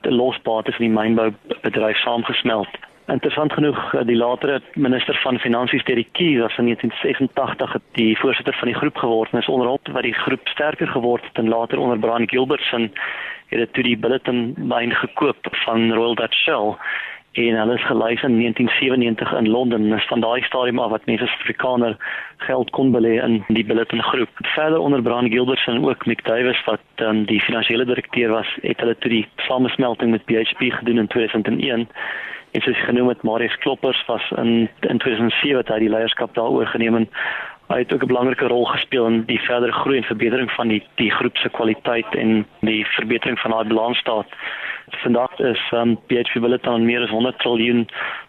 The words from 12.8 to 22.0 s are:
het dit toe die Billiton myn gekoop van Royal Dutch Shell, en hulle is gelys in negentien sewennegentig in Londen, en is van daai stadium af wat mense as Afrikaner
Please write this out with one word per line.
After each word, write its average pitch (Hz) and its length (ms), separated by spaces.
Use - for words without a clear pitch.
het 123 100
dit 117 140
toe 131 100
die 123 160
Billiton 123 580
myn 120 360
gekoop - 440
van 113 420
Royal 117 220
Dutch 113 200
Shell, 127 420
en 117 240
hulle 113 180
is 117 100
gelys 113 380
in 127 140
negentien 117 320
sewennegentig 123 640
in 113 160
Londen, 117 360
en 107 140
is 98 80
van 120 140
daai 117 220
stadium 123 360
af 120 120
wat 107 160
mense 117 180
as 113 60
Afrikaner 120 560